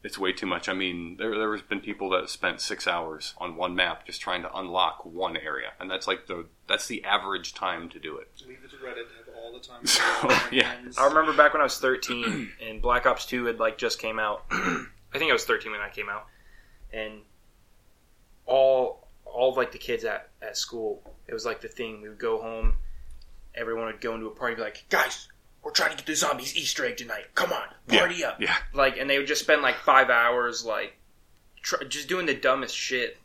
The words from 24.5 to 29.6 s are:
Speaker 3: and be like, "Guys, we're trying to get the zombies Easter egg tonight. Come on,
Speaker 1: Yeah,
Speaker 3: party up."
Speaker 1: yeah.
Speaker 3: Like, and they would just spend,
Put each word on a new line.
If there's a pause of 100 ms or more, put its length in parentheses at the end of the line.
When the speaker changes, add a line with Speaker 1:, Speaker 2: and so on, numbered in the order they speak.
Speaker 3:
and
be
like,
"Guys, (360)
we're
trying
to
get
the
zombies
Easter
egg
tonight.
Come
on, (260)
Speaker 1:
Yeah,
Speaker 3:
party
up."
Speaker 1:
yeah. (180)
Speaker 3:
Like,
and
they
would
just
spend,